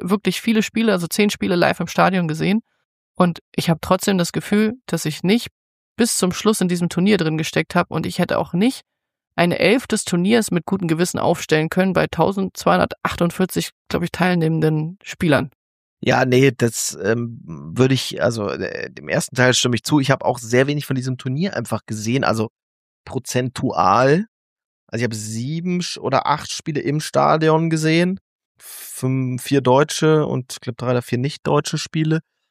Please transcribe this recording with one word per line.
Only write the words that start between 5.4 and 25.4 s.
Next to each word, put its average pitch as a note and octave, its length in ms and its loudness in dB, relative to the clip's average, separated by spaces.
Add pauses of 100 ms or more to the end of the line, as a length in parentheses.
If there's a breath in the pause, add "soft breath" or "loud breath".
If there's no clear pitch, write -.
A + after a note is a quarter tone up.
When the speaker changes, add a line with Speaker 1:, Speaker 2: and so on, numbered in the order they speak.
Speaker 1:
bis - 220 2
zum F3+ 140 0
Schluss - 280 0
in G3 60 0
diesem F3 220 0
Turnier F#3+ 300 2
drin D#3+ 200 0
gesteckt D#3+ 380 -2
hab F3 160 0
und D#3+ 120 -2
ich F3 140 -6
hätte - 200 0
auch - 140 -4
nicht G#3+ 300 0 (560)
eine F3 200 2
Elf A3+ 280 2
des - 200 -4
Turniers G3+ 440 2
mit F3 140 -2
gutem F#3+ 240 -2
Gewissen E3 300 0
aufstellen D#3 500 0
können F#3 240 0
bei D#3 140 2
tausendzweihundertachtundvierzig, F3+ 1600 -2 (220)
glaub - 120 -2
ich, F3 80 -4
teilnehmenden D#3+ 920 0
Spielern. C#3+ 480 0 (500)
Speaker 2:
Ja, B2+ 240 2
nee, C3 320 4
das, - 460 -2
ähm, A#2 420 -4
würde E2 480 0
ich, - 300 -2
also, G#2+ 260 0
äh, D2+ 420 -6
dem D2 200 -12
ersten B2 260 -4
Teil B2+ 160 6
stimme A#2+ 240 2
ich A2 60 -4
zu. D3 180 2
Ich C3+ 100 0
hab C3+ 140 0
auch B2+ 140 0
sehr A#2+ 280 2
wenig D3 200 -4
von C#3 100 -2
diesem B2+ 220 -4
Turnier C#3 360 -4
einfach A2 300 -6
gesehen, A2+ 400 -2
also A2 240 0 (560)
prozentual. B2+ 1200 2 (600)
Also A2+ 140 -8
ich A#2+ 40 -2
hab A2+ 80 -2
sieben C3 680 -4